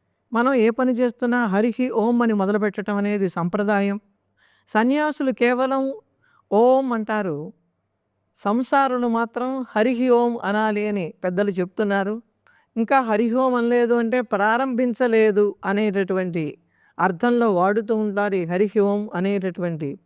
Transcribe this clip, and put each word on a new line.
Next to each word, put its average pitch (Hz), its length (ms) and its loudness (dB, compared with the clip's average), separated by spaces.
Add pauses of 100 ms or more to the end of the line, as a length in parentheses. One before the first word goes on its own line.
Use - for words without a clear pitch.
(340)
మనం 240 200 2
ఏ 233 160 4
పని 254 220 0
చేస్తున్నా 240 540 0
హరిహి 214 440 0
ఓం 233 320 2
అని 226 120 2
మొదలుపెట్టడం 202 640 -2
అనేది 202 340 -2
సంప్రదాయం. 202 680 -2 (680)
సన్యాసులు 269 640 0
కేవలం 262 640 0 (580)
ఓం 254 420 4
అంటారు, 208 600 -4 (840)
సంసారులు 247 720 0
మాత్రం 233 580 -4 (100)
హరిహి 240 340 2
ఓం 240 340 2
అనాలి 208 440 -2
అని 196 260 -4 (100)
పెద్దలు 185 280 0
చెప్తున్నారు. 196 680 -2 (560)
ఇంకా 247 240 2
హరిహి 226 320 0
ఓం 254 200 2
అనలేదు 240 400 2
అంటే 233 280 0
ప్రారంభించలేదు 220 1300 2 (100)
అనేటటువంటి 185 920 -2 (420)
అర్థంలో 226 540 2
వాడుతూ 202 420 0
ఉంటారు 202 400 -2
ఈ 180 100 -2
హరిహి 190 340 0
ఓం 202 340 0
అనేటటువంటి 175 920 -4